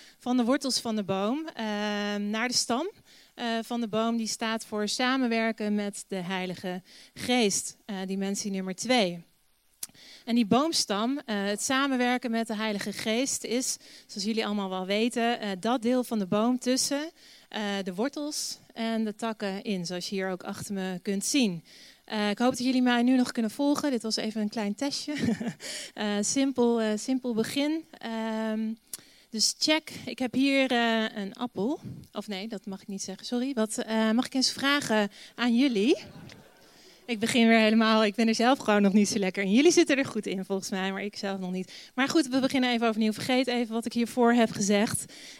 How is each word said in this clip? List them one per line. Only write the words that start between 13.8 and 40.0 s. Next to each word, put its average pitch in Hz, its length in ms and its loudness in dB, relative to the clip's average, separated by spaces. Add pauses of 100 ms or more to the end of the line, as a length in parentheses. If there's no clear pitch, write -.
zoals 202 200 -8
jullie 220 200 -2
allemaal 208 220 -2
wel 185 180 -4
weten, 233 540 0
eh, 208 100 -4 (100)
dat 226 220 0
deel 247 220 2
van 226 140 -4
de 190 80 -2
boom 226 320 2
tussen, 277 520 -2 (380)
eh, 214 140 -6 (200)
de 185 120 -6
wortels 294 640 -4 (140)
en 226 320 -2
de 208 100 -4
takken 208 480 -6
in, 185 240 -4
zoals 180 220 -6
je 202 60 -6
hier 190 160 -2
ook 180 120 -6
achter 202 320 -8
me 185 280 -4
kunt 202 220 -2
zien. 208 400 0 (400)
Eh, 208 260 0
ik 202 80 -2
hoop 247 120 4
dat 254 160 -4
jullie 254 160 4
mij 240 200 4
nu 254 140 6
nog 247 160 2
kunnen 220 180 -2
volgen. 285 400 2
Dit 233 120 0
was 214 140 -2
even 220 240 -2
een 208 80 0
klein 208 260 -2
testje. 285 440 -4
<laughs> 233 360 -2 (400)
Eh, 208 260 -2
simpel, 240 600 2
eh, 220 160 2
simpel 254 380 -2
begin. 285 560 -2
Ehm, 220 840 -4 (580)
dus - 280 0
check. 311 320 0 (140)
Ik 240 140 -10
heb 254 160 -4
hier, 269 360 2
eh, 233 340 2 (100)
een 202 200 -6
appel. 247 460 -4 (320)
Of 208 160 -8
nee, 196 200 -8
dat 214 180 -10
mag 196 160 -10
ik - 60 -16
niet 190 140 -8
zeggen. - 240 -10
Sorry. 247 280 -2
Wat, 220 240 0
eh, 220 320 0
mag 240 160 2
ik - 80 -12
eens 254 180 2
vragen 240 580 2 (240)
aan 233 220 2
jullie? 247 400 4 (1120)
Ik 233 120 -4
begin 233 300 4
weer 226 100 8
helemaal. 220 460 6
Ik 208 100 0
ben 226 140 2
er 226 60 2
zelf 247 240 4
gewoon 208 240 4
nog 196 100 6
niet 208 160 6
zo - 100 -2
lekker 190 240 -2
in. 196 100 2
Jullie 285 200 8
zitten 311 240 6
er 269 80 0